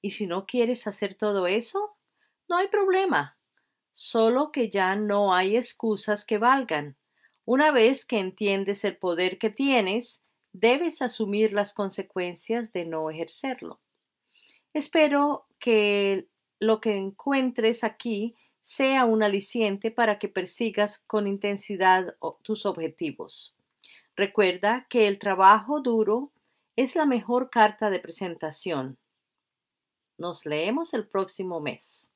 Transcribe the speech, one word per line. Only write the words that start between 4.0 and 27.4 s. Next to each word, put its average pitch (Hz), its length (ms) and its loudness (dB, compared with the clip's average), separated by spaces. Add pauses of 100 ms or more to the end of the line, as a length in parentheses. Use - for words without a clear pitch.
que 233 160 -2
ya 190 260 0
no 202 400 2
hay 190 220 2
excusas 214 680 -4
que 214 100 0
valgan. 202 600 0 (500)
Una 277 260 4
vez 254 340 4
que 226 120 -2
entiendes 196 680 -2
el 190 100 -4
poder 180 400 -2
que 220 140 -2
tienes, 240 720 -2 (320)
debes 262 480 2
asumir 214 500 0
las 202 220 -2
consecuencias 196 960 -6
de 175 140 -4
no 160 240 -4
ejercerlo. 170 680 -10 (920)
Espero 294 720 2 (140)
que 202 680 2 (320)
lo 220 220 2
que 214 160 -2
encuentres 233 880 -2
aquí 226 500 -4 (280)
sea 269 420 0
un 220 180 4
aliciente 202 680 -2
para 220 280 0
que 190 120 -8
persigas 208 680 -4
con 208 280 -2
intensidad 196 880 0
o-, - 220 -8
tus - 240 -8
objetivos. 160 920 -8 (600)
Recuerda 202 720 0
que 220 180 4
el 202 120 0
trabajo 208 640 6
duro 233 500 0 (440)
es 262 200 0
la 311 80 2
mejor 247 460 0